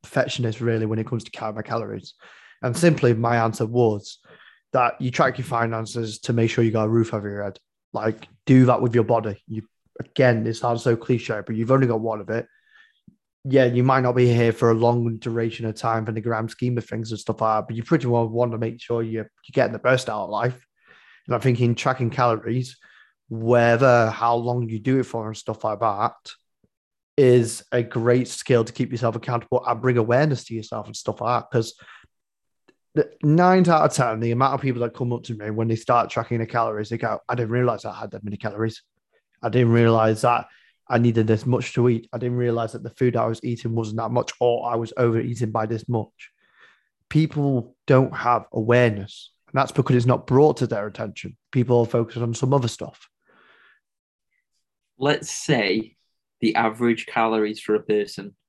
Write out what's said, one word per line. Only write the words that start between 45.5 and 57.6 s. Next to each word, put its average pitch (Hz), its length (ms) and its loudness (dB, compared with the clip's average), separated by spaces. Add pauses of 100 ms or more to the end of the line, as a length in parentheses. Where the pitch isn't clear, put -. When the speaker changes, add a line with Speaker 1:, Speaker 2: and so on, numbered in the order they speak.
Speaker 1:
by 110 140 -2
this 110 220 -8
much. - 420 -6 (800)
People 143 680 0 (100)
don't 131 280 4
have 120 380 0
awareness, 113 800 0 (160)
and 131 100 -2
that's 135 140 0
because 131 240 2
it's 117 100 2
not 123 200 2
brought 147 320 4
to 127 80 -2
their 107 200 -6
attention. 107 500 -12 (160)
People 120 280 4
are 113 60 2
focused 117 320 -2
on 117 160 -4
some 131 180 -2
other 131 160 2
stuff. - 400 -12 (1900)
Speaker 2:
Let's 139 320 -2
say 110 640 -2 (440)
the 110 160 0
average 113 500 0
calories 110 540 -2